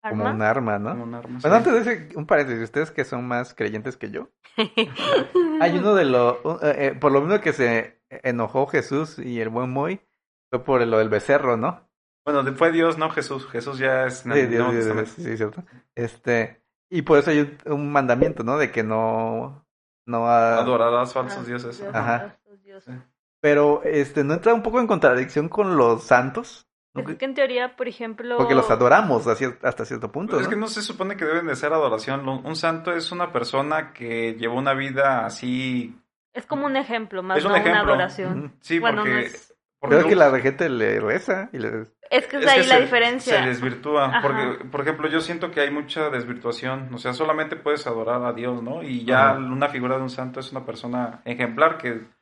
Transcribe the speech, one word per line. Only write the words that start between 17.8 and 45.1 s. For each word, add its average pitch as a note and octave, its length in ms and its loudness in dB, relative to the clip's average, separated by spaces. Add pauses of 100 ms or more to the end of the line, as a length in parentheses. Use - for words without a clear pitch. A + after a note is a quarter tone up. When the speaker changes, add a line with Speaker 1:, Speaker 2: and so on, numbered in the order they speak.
Speaker 1:
mandamiento, C3+ 520 2
¿no? B2+ 140 -2
De C#3+ 140 0
que A2+ 120 -2
no, A2+ 840 -4 (400)
no A#2 220 -2
a- A#2 320 6
Speaker 3:
Adorarás A#2+ 540 2
falsos B2+ 300 -6
Speaker 2:
Ah, A#2+ 40 -12
Speaker 3:
dioses. A#2+ 320 -10
Speaker 2:
Dios, - 160 -10
Speaker 1:
Ajá. A#2 240 0
Speaker 2:
falsos G3+ 440 -16
dioses. F#3+ 320 -20
Speaker 3:
Sí. B2+ 60 -16 (400)
Speaker 1:
Pero, D3 420 4
este, D3 400 0
¿no C#3+ 100 0
entra G#3+ 200 4
un A3 100 0
poco A#3 160 0
en A#3 80 0
contradicción D3+ 640 2
con F#3+ 280 0
los A#2 260 4
santos? C3+ 640 0 (280)
¿No - 80 -8
Speaker 2:
Pues D#3 100 -8
es - 20 -8
Speaker 1:
cre-? - 40 -20
Speaker 2:
que C4+ 60 -4
en C4+ 100 -6
teoría, B3 400 -2
por B3+ 120 -6
ejemplo, A#3 500 -8
Speaker 1:
Porque - 180 4
los B2 160 4
adoramos B2 560 4
a A2+ 80 2
cier-, B2+ 280 -6
hasta A#2 220 -4
cierto G#2 260 -8
punto, F3 260 -4
Speaker 3:
Es F#3+ 80 0
Speaker 1:
¿no? F#3+ 40 -4
Speaker 3:
que G#3+ 60 -2
no A3 120 -4
se G#3+ 140 -8
supone G3+ 360 -8
que E3+ 80 -4
deben E3 220 -2
de C#3 80 -2
ser D3 160 -4
adoración. C3+ 540 0
Lo-, C3 140 -4
un D#3 160 -10
santo E3 380 -2
es E3 180 -6
una F3 200 -4
persona C#3+ 640 -2
que A#2 400 -6
llevó A2+ 240 -4
una C#3 160 0
vida C3+ 520 0
así. B2 720 -4 (360)
Speaker 2:
Es A#3+ 120 -12
como C#4+ 200 -4
un C4+ 120 -2
ejemplo, A3 460 -6
más F#3 140 0
Speaker 3:
Es D3+ 80 0
un G3+ 60 2
Speaker 2:
no F#3+ 60 6
una E3 120 4
Speaker 3:
ejemplo. G#3 240 4
Speaker 2:
adoración. F3+ 520 -2
Speaker 1:
Ujú. C#3 160 -16
Speaker 3:
Sí, E3 180 -2
Speaker 2:
Bueno, A3 180 0
no G#3 60 -2
Speaker 3:
porque, B2 220 0
Speaker 2:
es - 280 -16 (260)
Speaker 3:
porque C#3 160 4
Speaker 1:
Pero D#3+ 60 10
es D#3+ 60 4
que G3+ 60 6
Speaker 3:
un F#3 60 4 (120)
Speaker 1:
la C3 80 2
gente C3+ 300 0
le G#2+ 300 0
reza F#3 540 -2
y C#3+ 60 -10
le A2 280 -6 (220)
Speaker 2:
Es - 160 2
que - 120 -8
es C4+ 60 -2
Speaker 3:
Es - 60 4
Speaker 2:
ahí C4+ 120 6
Speaker 3:
que C4 60 2
Speaker 2:
la C4 100 6
Speaker 3:
se, B3 40 6
Speaker 2:
diferencia. B3 640 2
Speaker 3:
se B2+ 40 2
desvirtúa, B2+ 580 0
Speaker 2:
Ajá. B2+ 180 0
Speaker 3:
porque, C3 420 -2
por C#3 160 -6
ejemplo, D3+ 260 -2
yo D#3+ 140 0